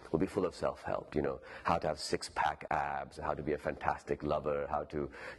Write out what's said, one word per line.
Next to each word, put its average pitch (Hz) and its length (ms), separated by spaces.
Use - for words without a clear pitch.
will 80 60
be 87 80
full 95 220
of 80 80
self-help. - 580
You 76 80
know, 69 180
how 85 140
to 85 100
have 78 120
six-pack - 720
abs, 71 500
how 78 140
to 73 80
be 73 100
a 73 40
fantastic 76 680
lover, 73 480
how 76 140
to 71 260